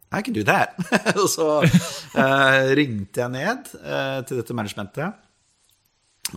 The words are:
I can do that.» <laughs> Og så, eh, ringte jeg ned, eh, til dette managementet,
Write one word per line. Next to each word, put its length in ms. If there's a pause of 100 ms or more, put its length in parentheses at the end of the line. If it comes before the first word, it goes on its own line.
(180)
I 80
can 80
do 160
that.» 240 (240)
<laughs> 240
Og 80
så, 220 (100)
eh, 1120 (100)
ringte 400
jeg 160
ned, 320 (160)
eh, 400
til 160
dette 160
managementet, 560 (1200)